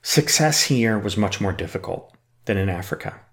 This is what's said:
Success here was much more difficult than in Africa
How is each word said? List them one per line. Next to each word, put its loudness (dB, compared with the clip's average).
Success 2
here 2
was -2
much 0
more 0
difficult -8
than 0
in 0
Africa -6